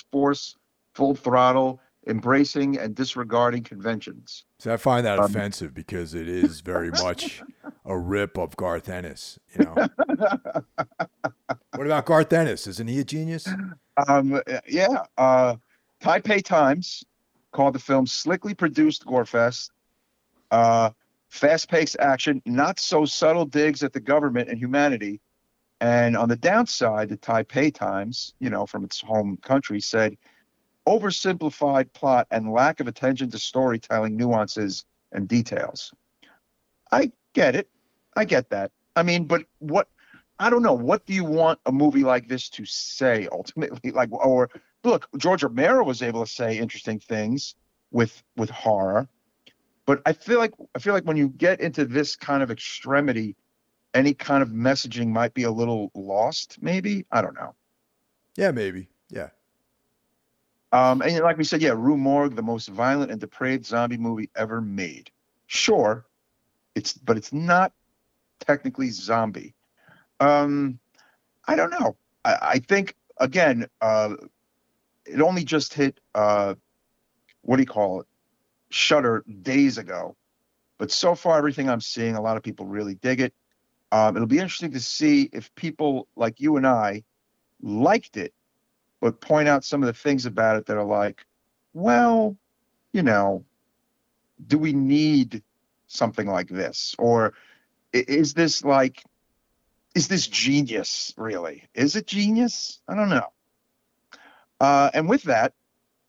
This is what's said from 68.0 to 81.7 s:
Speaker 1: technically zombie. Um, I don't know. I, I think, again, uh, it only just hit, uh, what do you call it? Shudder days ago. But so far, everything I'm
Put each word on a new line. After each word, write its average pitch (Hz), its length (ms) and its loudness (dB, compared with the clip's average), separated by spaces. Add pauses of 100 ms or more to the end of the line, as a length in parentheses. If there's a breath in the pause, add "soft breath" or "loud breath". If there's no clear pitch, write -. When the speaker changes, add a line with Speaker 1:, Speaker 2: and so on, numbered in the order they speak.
Speaker 1:
technically 131 520 -2
zombie. 107 640 -4 (640 soft breath)
Um, 143 580 2 (680 soft breath)
I 302 80 0
don't 330 160 0
know. 339 240 -2 (280)
I, 113 180 2
I 113 180 0
think, 196 360 -2 (220)
again, 131 500 2 (140)
uh, 107 340 2 (920)
it - 160 -2
only 175 220 2
just 147 300 -4
hit, 139 260 -2 (140)
uh, 104 400 2 (880)
what 123 160 2
do 135 60 4
you 123 40 0
call 95 340 -2
it? - 60 -20 (600)
Shudder 123 540 2 (180)
days 131 380 2
ago. 90 360 -10 (640)
But - 140 -8
so 175 240 2
far, 165 240 2
everything 143 280 0
I'm 120 140 0